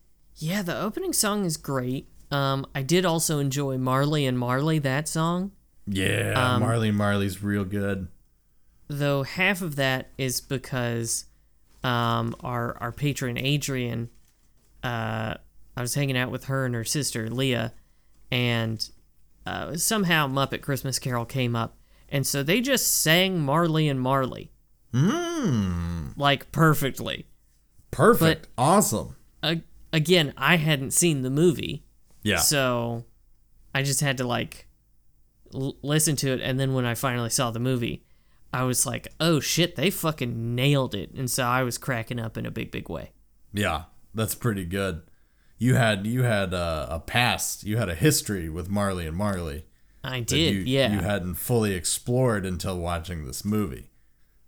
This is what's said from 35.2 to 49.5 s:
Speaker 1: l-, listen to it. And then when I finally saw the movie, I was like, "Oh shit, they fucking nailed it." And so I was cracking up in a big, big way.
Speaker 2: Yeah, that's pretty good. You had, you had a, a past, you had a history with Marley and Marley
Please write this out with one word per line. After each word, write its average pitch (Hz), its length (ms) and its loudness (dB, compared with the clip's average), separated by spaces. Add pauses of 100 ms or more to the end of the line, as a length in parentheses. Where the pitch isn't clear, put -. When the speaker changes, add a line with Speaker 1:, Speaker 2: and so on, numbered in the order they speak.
Speaker 1:
l-, 135 280 -4
listen 151 360 2
to 135 140 -2
it. 127 100 -2
And 131 180 -2
then 135 140 0
when 131 120 0
I 120 100 0
finally 120 340 -2
saw 120 220 0
the 113 80 -6
movie, 127 440 -2 (500)
I 127 100 -2
was 127 220 2
like, 120 220 -6 (120)
"Oh 160 200 4
shit, 170 360 0
they 147 140 0
fucking 120 680 -2
nailed 135 380 2
it." 92 220 -6
And 131 140 -4
so 131 140 -2
I 123 200 2
was 120 160 -2
cracking 120 400 -4
up 113 180 -6
in 117 80 -6
a 113 60 -8
big, 117 180 -8
big - 180 -10
way. - 240 -10 (400)
Speaker 2:
Yeah, 92 340 -2 (280)
that's 110 220 -2
pretty 101 300 -2
good. 92 360 -2 (560)
You 123 180 4
had, 107 300 2
you 123 180 0
had 101 300 2
a, 82 380 -2
a 82 80 -4
past, - 640 0
you 107 140 -2
had 107 120 0
a 82 60 -2
history 98 540 2
with 87 200 -6
Marley 98 380 0
and 80 100 -4
Marley 87 480 -4 (380)